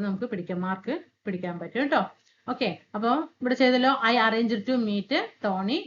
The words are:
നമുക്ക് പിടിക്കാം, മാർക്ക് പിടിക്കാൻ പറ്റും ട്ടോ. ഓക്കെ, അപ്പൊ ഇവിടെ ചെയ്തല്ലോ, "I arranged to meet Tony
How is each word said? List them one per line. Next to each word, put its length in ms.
നമുക്ക് 260
പിടിക്കാം, 300
മാർക്ക് 340
പിടിക്കാൻ 360
പറ്റും 300
ട്ടോ. 140
ഓക്കെ, 220
അപ്പൊ 180
ഇവിടെ 200
ചെയ്തല്ലോ, 380
"I 140
arranged 460
to 160
meet 340
Tony 360